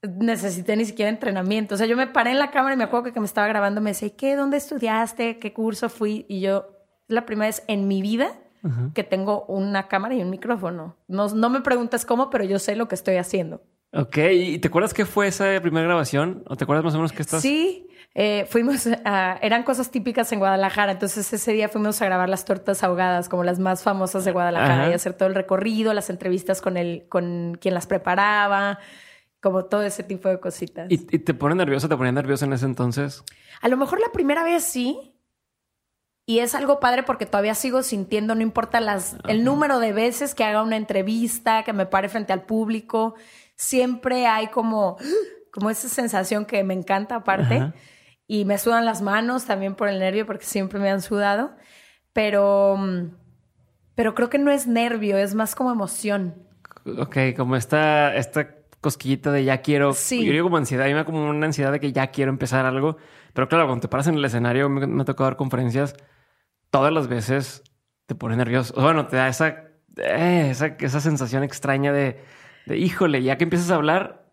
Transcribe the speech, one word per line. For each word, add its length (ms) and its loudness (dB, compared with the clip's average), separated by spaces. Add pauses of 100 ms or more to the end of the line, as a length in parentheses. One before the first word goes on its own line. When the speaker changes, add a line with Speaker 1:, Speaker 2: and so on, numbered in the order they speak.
Speaker 1:
necesité 720 -2
ni 80 2
siquiera 240 -2
entrenamiento. 680 -2
O 40 -2
sea, 100 2
yo 80 2
me 100 0
paré 240 2
en 80 2
la 140 0
cámara 220 2
y 40 0
me 60 2
acuerdo 220 -2
que, 60 -8
que 80 -4
me 60 0
estaba 220 0
grabando, 320 0
me 100 0
decía, 180 -6
"¿Y 40 -8
qué? 240 -2
¿Dónde 220 0
estudiaste? 840 -2
¿Qué 120 -10
curso 360 -4
fui?". 400 -4
Y 120 -6
yo, 260 0 (420)
es 60 -2
la 100 0
primera 240 -2
vez 200 -6
en 200 0
mi 140 0
vida 300 0 (300)
Speaker 2:
Ajá. 320 -4
Speaker 1:
que 80 -2
tengo 440 -2
una 420 -2
cámara 260 -2
y 60 0
un 80 -2
micrófono. 680 -6 (120)
No, 200 0
no 200 2
me 140 0
preguntas 420 0
cómo, 240 0
pero 160 0
yo 140 0
sé 180 -2
lo 100 -2
que 100 -4
estoy 200 0
haciendo. 460 -4 (320)
Speaker 2:
Ok, 240 0 (140)
¿y 260 2
te 100 0
acuerdas 240 2
qué 140 0
fue 220 2
esa 340 0
primera 240 0
grabación? 600 0
¿O 100 -8
te 80 -2
acuerdas 200 2
más 100 0
o 40 0
menos 140 0
qué 100 -8
estás? 180 -2
Speaker 1:
Sí, 480 0 (260)
eh, 360 0
fuimos 360 0 (200)
a, 340 0
eran 220 2
cosas 280 -2
típicas 420 -2
en 80 -2
Guadalajara, 520 2
entonces 400 -4
ese 200 -2
día 180 2
fuimos 320 -2
a 20 2
grabar 240 2
las 160 -2
tortas 400 -2
ahogadas, 460 0
como 140 0
las 140 0
más 240 0
famosas 440 -2
de 60 0
Guadalajara, 500 4
Speaker 2:
Ajá. 80 4
Speaker 1:
y 20 2
hacer 220 -2
todo 160 2
el 40 -4
recorrido, 600 0
las 160 -4
entrevistas 500 -2
con 160 -2
el, 320 -4
con 500 -2
quien 140 0
las 140 -2
preparaba, 920 2 (640)
como 240 0
todo 180 -2
ese 200 -4
tipo 260 -6
de 120 0
cositas. 500 -8
Speaker 2:
¿Y, 40 6 (160)
y 100 2
te 120 -2
pone 220 2
nerviosa? 340 0
¿Te 80 2
ponía 160 2
nerviosa 320 0
en 80 0
ese 140 0
entonces? 560 -2 (400)
Speaker 1:
A 60 2
lo 100 2
mejor 220 0
la 120 0
primera 320 0
vez 200 2
sí, 500 -4 (1120)
y 140 2
es 140 -2
algo 240 2
padre 260 2
porque 200 -2
todavía 300 0
sigo 280 0
sintiendo, 520 -2
no 80 0
importa 380 0
las, 340 -2 (140)
el 100 2
Speaker 2:
Ajá. 60 2
Speaker 1:
número 340 2
de 160 2
veces 400 0
que 100 0
haga 180 2
una 140 0
entrevista, 880 0
que 80 -4
me 140 0
pare 240 0
frente 240 -2
al 80 -4
público, 720 -2 (400)
siempre 720 0
hay 220 2
como, 500 0 (260)
<gasps> 280 -18
como 180 0
esa 180 -6
sensación 560 0
que 200 0
me 100 -2
encanta 420 -2
aparte. 400 2
Speaker 2:
Ajá. 180 -2 (560)
Speaker 1:
Y 140 0
me 140 2
sudan 260 2
las 160 0
manos 460 -2
también 280 -2
por 140 -2
el 120 -2
nervio, 260 0
porque 180 -8
siempre 340 -4
me 120 2
han 100 0
sudado. 520 0 (600)
Pero, 640 4
mm, 260 -2 (880)
pero 200 0
creo 140 0
que 80 0
no 140 4
es 160 2
nervio, 500 2
es 180 0
más 200 0
como 180 0
emoción. 600 -2 (640)
Speaker 2:
Ok, 180 -4 (220)
como 180 0
esta, 580 4
esta 400 -2 (280)
cosquillita 500 0
de 120 2
ya 180 2
quiero. 320 4
Speaker 1:
Sí. 320 -2
Speaker 2:
Yo 60 2
digo 120 2
como 140 2
ansiedad, 260 0
a 40 2
mí 40 2
me 60 2
da 80 0
como 200 -2
una 200 0
ansiedad 260 0
de 80 -2
que 100 -2
ya 180 0
quiero 220 0
empezar 360 0
algo. 320 0 (340)
Pero 160 0
claro, 180 4
cuando 140 -2
te 80 -6
paras 200 0
en 80 2
el 100 0
escenario, 420 2
me, 180 -2
me 160 0
ha 40 0
tocado 240 0
dar 80 -6
conferencias, 560 0 (760)
todas 220 4
las 160 0
veces 540 -2 (420)
te 100 -6
pone 220 -4
nervioso. 380 0
O 60 0
sea, 120 6
bueno, 140 2
te 100 -2
da 120 2
esa, 360 -2 (320)
eh, 540 2
esa, 160 -2
esa 340 -4
sensación 440 0
extraña 500 0
de, 260 0 (460)
de, 100 -4
híjole, 460 2
ya 160 2
que 60 2
empiezas 260 0
a 60 4
hablar 560 0